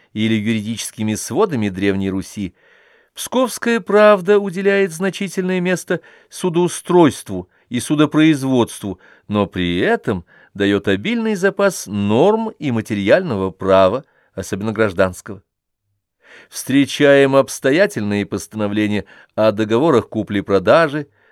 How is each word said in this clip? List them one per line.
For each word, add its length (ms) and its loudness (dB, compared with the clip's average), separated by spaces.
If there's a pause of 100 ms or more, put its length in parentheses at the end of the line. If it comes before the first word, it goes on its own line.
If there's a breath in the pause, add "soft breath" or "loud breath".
(140 soft breath)
или 200 -2
юридическими 800 -4
сводами 560 -2
Древней 400 -2
Руси 460 -8 (580 soft breath)
Псковская 680 -2
правда 600 4
уделяет 520 -2
значительное 720 -4
место 400 -4 (280 soft breath)
судоустройству 1160 0 (220)
и 100 -4
судопроизводству, 1200 0 (280 soft breath)
но 180 0
при 320 -2
этом 480 -2 (300 soft breath)
дает 320 0
обильный 480 -2
запас 500 -2
норм 640 0
и 220 -6
материального 800 0
права, 520 2 (300)
особенно 400 -8
гражданского. 720 -2 (1080 loud breath)
Встречаем 840 2
обстоятельные 880 0
постановления 800 -4 (300 soft breath)
о 160 4
договорах 580 0
купли-продажи, 1000 0 (240)